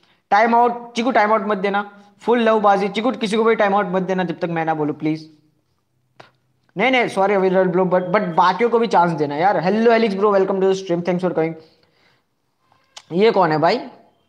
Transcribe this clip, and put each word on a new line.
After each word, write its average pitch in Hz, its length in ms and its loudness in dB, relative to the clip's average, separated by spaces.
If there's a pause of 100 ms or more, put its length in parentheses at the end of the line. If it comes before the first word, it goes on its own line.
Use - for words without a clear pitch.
(300)
Time 226 240 2
out, 240 420 0
चीकू 240 140 -2
time 214 220 2
out 214 140 0
मत 208 120 -4
देना, 202 320 -4 (320)
Full 233 200 0
love 220 180 2
बाजी। 196 280 2
चीकू 214 240 -2
किसी 214 240 -4
को 220 80 2
भी 226 100 2
टाइम 208 200 0
आउट 202 120 0
मत 185 160 -2
देना 185 220 -2
जब 165 140 -6
तक 180 120 -6
मैं 165 140 -4
ना 160 100 -2
बोलूँ, 151 200 -4
please। 156 340 -6 (1500)
नहीं, 226 140 0
नहीं, 240 180 0
sorry 196 260 0
अविरल 185 340 2
bro, 180 160 0
but, 180 300 -2
but 185 220 -2
बाकियों 185 340 2
को 233 80 2
भी 226 80 0
chance 175 260 2
देना 147 240 -4
यार। 175 280 0
Hello 226 280 2
Alex 226 220 2
bro, 196 240 2
welcome 190 220 0
to 190 120 2
the 190 80 -4
stream, 175 220 -4
thanks 180 220 -2
for 175 100 -2
coming। 165 200 -2 (1600)
ये 202 180 2
कौन 180 220 2
है 156 60 0
भाई? 180 220 0 (480)